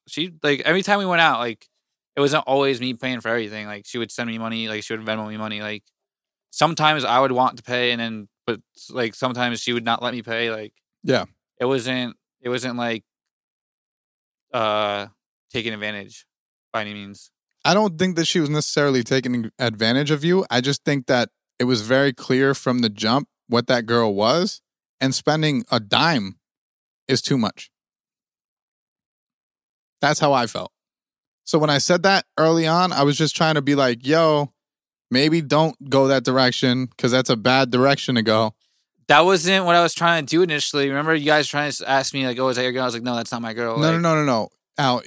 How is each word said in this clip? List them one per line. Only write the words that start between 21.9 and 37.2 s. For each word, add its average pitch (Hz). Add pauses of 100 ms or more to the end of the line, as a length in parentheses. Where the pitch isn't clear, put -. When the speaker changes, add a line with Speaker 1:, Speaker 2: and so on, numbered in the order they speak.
Speaker 2:
clear 135
from 123
the 117
jump 110 (200)
what 120
that 120
girl 113
was, 131 (380)
and 131
spending 151
a 120
dime 113 (680)
is 131
too 143
much. - (2250)
That's 147
how 147
I 123
felt. 95 (720)
So -
when 151
I 143
said 175
that 196 (120)
early 160
on, 175
I 139
was 143
just 156
trying 160
to 147
be 143
like, 127
"Yo, 151 (580)
maybe 156
don't 147
go 135
that 131
direction 127 (100)
'cause 120
that's 127